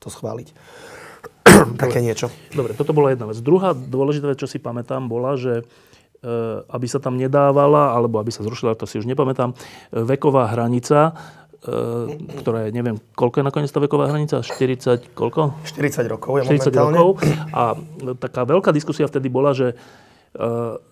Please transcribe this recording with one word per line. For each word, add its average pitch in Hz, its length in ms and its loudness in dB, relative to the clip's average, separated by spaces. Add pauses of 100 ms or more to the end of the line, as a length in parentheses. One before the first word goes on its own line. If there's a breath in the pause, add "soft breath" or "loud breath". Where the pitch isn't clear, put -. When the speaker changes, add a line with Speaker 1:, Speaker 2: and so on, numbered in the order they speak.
Speaker 1:
to - 80 -18
schváliť. 117 480 -12 (880 loud breath)
<clears throat> 143 320 4
Také 123 240 0
Speaker 2:
Dobre. 120 80 0
Speaker 1:
niečo. 113 180 -4 (220)
Speaker 2:
Dobre, 120 240 -4
toto 151 240 -2
bola 139 160 4
jedna 120 160 -4
vec. 107 80 -8
Druhá 165 400 2
dôležitá 135 500 -2
vec, 139 140 -2
čo 139 80 -6
si - 80 -8
pamätám, 127 480 -8
bola, 123 300 -2
že, 120 320 -2 (500 soft breath)
e, 120 160 -10 (320)
aby 123 220 -6
sa 127 120 -4
tam 131 160 -4
nedávala, 143 760 4
alebo 117 260 2
aby 107 120 -4
sa 110 100 -10
zrušila, 113 340 -4
to 113 120 -8
si - 100 -10
už 104 100 -4
nepamätám, 131 440 0
e, 120 60 -10 (440 loud breath)
veková 131 480 2
hranica, 123 680 2 (400 loud breath)
e, - 140 -10 (680)
ktorá 117 240 -2
je, 107 80 -4
neviem, 120 240 -2 (180)
koľko 127 300 2
je - 20 0
nakoniec 139 260 -2
tá - 80 -4
veková 143 280 2
hranica? 147 320 0
Štyridsať, 127 720 0
koľko? 143 520 -2
Speaker 1:
Štyridsať 135 420 -2
rokov 113 320 -2
je 135 80 2
Speaker 2:
Štyridsať 139 260 4
Speaker 1:
momentálne. 147 220 4
Speaker 2:
rokov. 170 140 6 (420 loud breath)
A 123 120 0 (540)
taká 127 280 -4
veľká 180 260 4
diskusia 147 400 0
vtedy 135 160 -4
bola, 131 240 2
že, 127 240 0 (560 loud breath)
e, - 160 -4 (460)